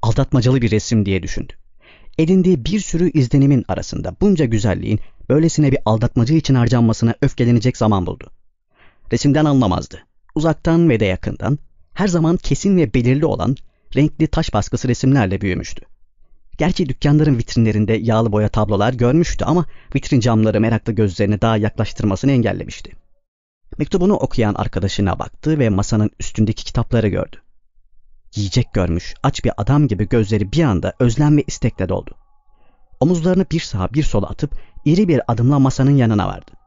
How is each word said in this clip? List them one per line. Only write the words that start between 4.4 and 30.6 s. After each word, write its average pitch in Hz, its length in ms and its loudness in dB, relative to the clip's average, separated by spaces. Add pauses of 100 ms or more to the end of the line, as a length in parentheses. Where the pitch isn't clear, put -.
güzelliğin 107 540 0 (300)
böylesine 151 420 2
bir 135 140 0
aldatmacı 113 480 0
için 151 220 2
harcanmasına 117 680 2
öfkelenecek 120 560 0
zaman 104 280 0
buldu. - 260 -10 (800)
Resimden 143 340 2
anlamazdı. 110 600 0 (300)
Uzaktan 165 540 2
ve 117 100 2
de 107 60 2
yakından, - 540 -4 (340)
her 196 140 -2
zaman 165 300 2
kesin 190 400 0
ve 147 160 0
belirli 131 320 2
olan 120 300 -2 (400)
renkli 151 320 0
taş - 260 -2
baskısı 107 340 -2
resimlerle 120 540 0
büyümüştü. 95 440 -6 (720)
Gerçi 156 320 0
dükkanların 147 480 2
vitrinlerinde 110 560 0
yağlı 113 380 0
boya 104 180 0
tablolar 107 440 0
görmüştü 123 520 0
ama 165 200 0 (300)
vitrin 135 240 0
camları 110 420 2
meraklı 113 320 0
gözlerini 101 480 0
daha 113 160 2
yaklaştırmasını 104 720 -2
engellemişti. 104 600 -2 (840)
Mektubunu 180 360 0
okuyan 110 400 0
arkadaşına 95 680 -2
baktı - 400 -4
ve 120 100 2
masanın 104 500 0
üstündeki - 460 -2
kitapları 117 420 0
gördü. - 300 -4 (1000)
Yiyecek 104 380 -2
görmüş, 87 400 -2 (100)
aç - 220 -2
bir - 120 0
adam 135 300 2
gibi 104 220 -2
gözleri 104 420 0
bir 160 120 0